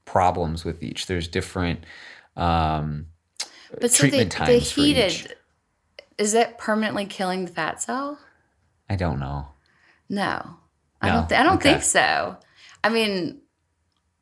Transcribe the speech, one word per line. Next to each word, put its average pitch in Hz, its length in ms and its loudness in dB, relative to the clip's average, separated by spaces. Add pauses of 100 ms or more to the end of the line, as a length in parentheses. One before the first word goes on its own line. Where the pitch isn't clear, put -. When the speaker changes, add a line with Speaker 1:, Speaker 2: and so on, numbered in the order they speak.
Speaker 1:
problems 87 580 0
with 85 180 -8
each. - 260 -8
There's 85 200 -2
different, 87 560 -4 (540)
um, 78 680 0 (720)
Speaker 2:
But 240 120 0
so - 120 4
Speaker 1:
treatment 262 280 4
Speaker 2:
the, - 80 -6
the - 60 -2
Speaker 1:
times 240 260 4
for 285 100 0
each. 285 40 4
Speaker 2:
heated, 240 500 0 (840)
is 208 160 0
that 233 240 2
permanently 214 480 -2
killing 190 400 -4
the 170 60 -10
fat 160 300 -6
cell? 285 380 -6 (680)
Speaker 1:
I 101 60 -2
don't 82 240 -2
know. 69 280 -8 (640)
Speaker 2:
No. - 480 -4 (460)
I - 40 2
Speaker 1:
No? - 60 4
Speaker 2:
don't - 160 0
thi-, - 60 2
I 240 80 6
don't 359 120 4
Speaker 1:
Okay. 294 160 4
Speaker 2:
think - 120 2
so. 117 540 2 (460)
I 214 60 2
mean, 208 520 -2 (800)